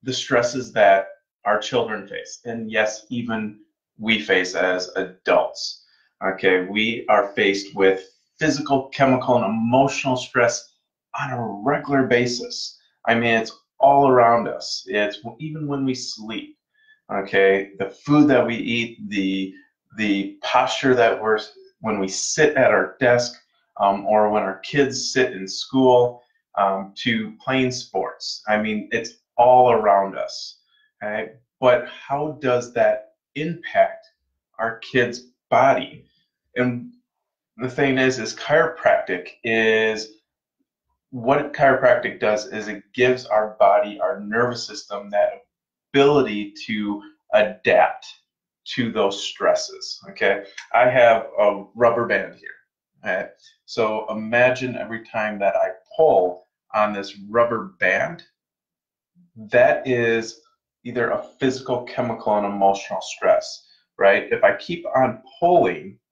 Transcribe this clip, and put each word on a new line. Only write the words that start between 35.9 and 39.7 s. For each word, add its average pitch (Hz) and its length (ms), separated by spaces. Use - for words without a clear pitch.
And 123 380
the 117 100
thing 131 300
is, 131 220
is 107 160
chiropractic - 920
is, 110 760